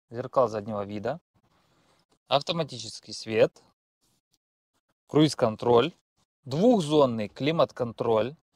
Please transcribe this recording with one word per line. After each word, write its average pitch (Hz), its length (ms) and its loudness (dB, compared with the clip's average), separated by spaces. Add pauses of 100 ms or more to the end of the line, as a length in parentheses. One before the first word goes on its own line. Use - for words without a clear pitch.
зеркал 117 400 0
заднего 104 340 -8
вида, 104 380 -8 (1040)
автоматический 131 880 -6
свет, - 480 0 (1500)
круиз-контроль, 123 880 2 (500)
двухзонный 147 840 2
климат-контроль, 123 1040 -2 (200)